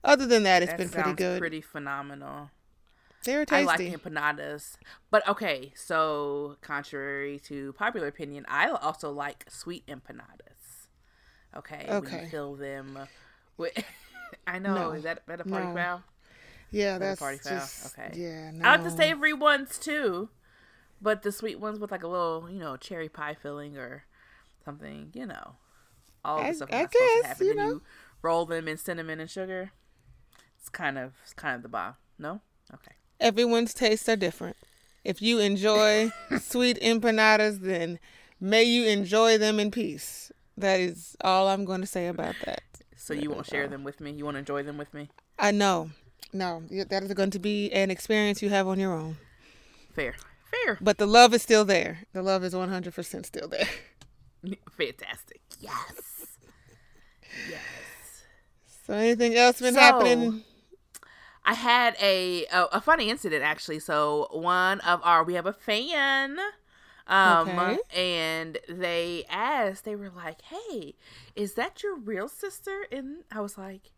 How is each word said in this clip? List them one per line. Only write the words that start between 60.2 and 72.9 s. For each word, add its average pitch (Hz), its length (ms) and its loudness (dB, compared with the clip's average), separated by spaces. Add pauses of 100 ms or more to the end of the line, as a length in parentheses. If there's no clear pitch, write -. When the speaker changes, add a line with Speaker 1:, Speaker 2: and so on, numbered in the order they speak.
Speaker 2:
I 220 100 4
had 240 460 4
a, 185 460 4
a, 180 260 4
a 202 80 2
funny 294 300 4
incident, 156 320 0
actually. 156 360 -2
So 147 540 0
one 180 480 2
of 175 220 2
our, 170 220 6
we 175 100 -2
have 170 120 -2
a 202 60 0
fan, 277 840 0 (680)
um, 180 520 6
Speaker 1:
Okay. 185 200 0 (160)
Speaker 2:
and 160 640 -2 (100)
they 170 600 -2
asked, 214 540 -2
they 214 120 -6
were 202 140 -12
like, 170 320 -14
"Hey, 311 520 -10 (400)
is 202 200 -6
that - 280 -4
your 403 140 -6
real 214 320 -6
sister?" 392 640 -10